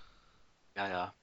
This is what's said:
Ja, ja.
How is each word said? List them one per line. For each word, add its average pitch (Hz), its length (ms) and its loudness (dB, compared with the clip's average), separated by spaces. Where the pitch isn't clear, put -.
Ja, 202 120 2
ja. 180 360 2